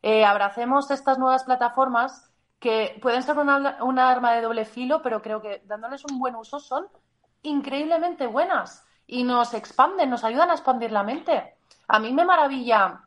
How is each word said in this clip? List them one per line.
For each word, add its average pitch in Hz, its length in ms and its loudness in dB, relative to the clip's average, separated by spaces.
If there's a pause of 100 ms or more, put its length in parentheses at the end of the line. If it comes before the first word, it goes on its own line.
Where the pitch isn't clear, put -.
Eh, 220 220 4
abracemos 240 640 0
estas 269 280 0
nuevas 262 260 2
plataformas 254 840 0 (280)
que 220 440 -2
pueden 254 200 0
ser 294 140 -2
una, 277 480 0
una 254 240 2
arma 247 260 2
de 233 60 0
doble 226 240 -4
filo, 254 380 -4
pero 226 180 -4
creo 214 220 -8
que 202 240 -12
dándoles 226 440 -12
un 262 80 -6
buen 247 160 -4
uso 226 240 -12
son 294 280 -8 (560)
increíblemente 302 840 -2
buenas 269 580 -4 (220)
y 247 180 -4
nos 247 280 0
expanden, 285 560 0
nos 240 160 -4
ayudan 277 260 2
a 330 40 4
expandir 233 360 -2
la 208 120 0
mente. 262 520 -2 (320)
A 214 120 2
mí 220 160 -2
me 330 100 4
maravilla 254 840 2